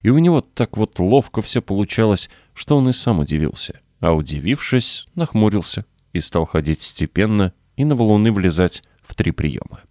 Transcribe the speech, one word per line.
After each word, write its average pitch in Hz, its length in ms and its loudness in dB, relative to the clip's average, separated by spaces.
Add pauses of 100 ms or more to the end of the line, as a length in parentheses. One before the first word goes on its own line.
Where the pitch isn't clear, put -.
И 110 80 4
у 147 80 4
него 170 220 4
так - 360 -6
вот 107 220 -4
ловко 110 420 2
всё - 220 -4
получалось, 104 640 0 (240)
что - 240 0
он 131 120 2
и 127 40 0
сам 113 240 0
удивился, 76 640 -4 (200)
а 85 140 2
удивившись, 78 1000 -2
нахмурился 107 720 0 (280)
и 82 60 -2
стал 82 240 -2
ходить 78 380 -2
степенно 101 720 -2 (240)
и 135 80 0
на 151 100 0
валуны 110 380 4
влезать 90 500 0 (180)
в - 140 -20
три - 160 0
приёма. - 480 -6 (120)